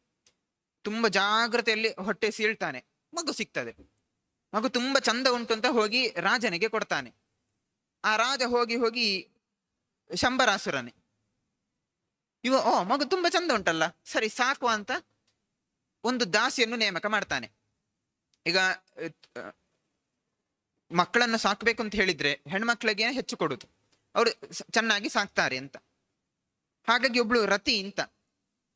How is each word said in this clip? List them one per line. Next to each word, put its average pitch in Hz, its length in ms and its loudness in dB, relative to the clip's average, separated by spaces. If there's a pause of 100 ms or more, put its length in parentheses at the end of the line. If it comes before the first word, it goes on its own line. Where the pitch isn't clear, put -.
(800)
ತುಂಬಾ 220 280 0
ಜಾಗ್ರತೆಯಲ್ಲಿ 220 840 2
ಹೊಟ್ಟೆ 202 380 -2
ಸೀಳ್ತಾನೆ, 190 540 -4 (280)
ಮಗು 320 200 -6
ಸಿಗ್ತದೆ, 127 420 -6 (800)
ಮಗು 220 160 -2
ತುಂಬಾ 262 300 0
ಚಂದ 247 280 2
ಉಂಟು 240 260 0
ಅಂತ 220 120 -2
ಹೋಗಿ 233 440 2
ರಾಜನಿಗೆ 202 600 0
ಕೊಡ್ತಾನೆ. 165 460 -4 (880)
ಆ 214 120 2
ರಾಜ 247 320 0
ಹೋಗಿ 240 280 2
ಹೋಗಿ 226 540 -2 (840)
ಶಂಬರಾಸುರನೇ, 202 800 -2 (1500)
ಇವ 247 100 0
"ಓ 262 300 4
ಮಗು 269 220 0
ತುಂಬಾ 349 240 0
ಚಂದ 349 220 0
ಉಂಟಲ್ಲ, 170 320 2 (220)
ಸರಿ 226 240 -2
ಸಾಕು" 262 380 0
ಅಂತ 214 240 -2 (1120)
ಒಂದು 233 300 0
ದಾಸಿಯನ್ನು 233 420 2
ನೇಮಕ 202 300 -2
ಮಾಡ್ತಾನೆ. 190 460 -2 (920)
ಈಗ, 175 140 2
ಅ, 156 920 -4 (1400)
ಮಕ್ಕಳನ್ನು 226 460 4
ಸಾಕ್ಬೇಕು 220 460 0
ಅಂತ 208 120 -6
ಹೇಳಿದ್ರೆ 151 520 2
ಹೆಣ್ಮಕ್ಳಿಗೆ 220 640 0
ಹೆಚ್ಚು 254 260 -6
ಕೊಡುದು, 147 300 -2 (480)
ಅವ್ರು 220 380 -2
ಸ-, - 80 -10 (100)
ಚೆನ್ನಾಗಿ 226 380 0
ಸಾಕ್ತಾರೆ 175 480 -2
ಅಂತ. 135 200 -12 (1120)
ಹಾಗಾಗಿ 240 320 2
ಒಬ್ಳು 233 260 2
ರತಿ 202 380 0
ಅಂತ 196 160 -10 (760)